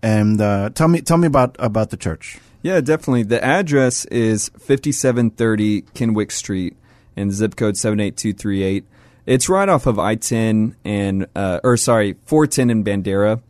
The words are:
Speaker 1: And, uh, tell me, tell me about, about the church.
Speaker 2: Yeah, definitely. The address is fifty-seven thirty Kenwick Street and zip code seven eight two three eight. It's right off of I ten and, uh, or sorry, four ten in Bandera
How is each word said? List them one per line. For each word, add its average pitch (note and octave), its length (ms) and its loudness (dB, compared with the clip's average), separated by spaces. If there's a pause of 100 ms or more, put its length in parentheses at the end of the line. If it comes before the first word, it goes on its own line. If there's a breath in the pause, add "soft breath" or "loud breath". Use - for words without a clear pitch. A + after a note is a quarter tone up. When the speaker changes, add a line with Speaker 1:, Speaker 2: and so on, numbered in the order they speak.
Speaker 1:
And, G#2+ 380 2
uh, G2+ 300 0
tell D#3+ 180 2
me, E3+ 140 4
tell E3 160 2
me E3+ 80 4
about, C3+ 320 2
about A2 320 -2
the - 60 -10
church. - 420 -10 (240 soft breath)
Speaker 2:
Yeah, F3+ 180 0
definitely. C3+ 420 0
The A2+ 200 0
address C#3+ 640 2
is A2 520 -2
fifty-seven C3 720 0
thirty G#2+ 520 0
Kenwick G#2+ 500 -4
Street F#2 440 -6 (400 soft breath)
and G2+ 160 -4
zip G#2 240 -2
code G#2 220 -2
seven G#2+ 220 -2
eight G2 180 -4
two G#2+ 160 -4
three G2 280 -4
eight. F#2+ 220 -2 (420 soft breath)
It's C3 220 2
right F#3+ 200 2
off D#3 180 2
of A2 120 0
I G#2+ 180 0
ten A2+ 680 0
and, G2 500 -2
uh, F#2 300 -2
or B2 140 4
sorry, G#2+ 380 0 (100)
four D#3 200 4
ten B2+ 220 0
in A2+ 160 0
Bandera G2+ 640 0